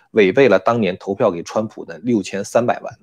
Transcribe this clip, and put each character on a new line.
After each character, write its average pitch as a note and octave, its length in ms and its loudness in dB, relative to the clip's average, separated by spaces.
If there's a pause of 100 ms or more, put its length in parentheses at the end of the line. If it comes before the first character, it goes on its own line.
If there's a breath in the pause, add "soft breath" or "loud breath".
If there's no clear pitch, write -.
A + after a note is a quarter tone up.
(120)
违 G2 220 4
背 C3+ 160 6
了 - 100 4
当 A#2 220 0
年 F#2 180 -2
投 G2 160 -8
票 G#2+ 160 0
给 E2+ 120 -6
川 A2 260 -4
普 - 160 -16
的 - 140 -14
六 A#2 220 0
千 G2 220 -8
三 A#2+ 220 -2
百 A2 160 -2
万 - 220 -14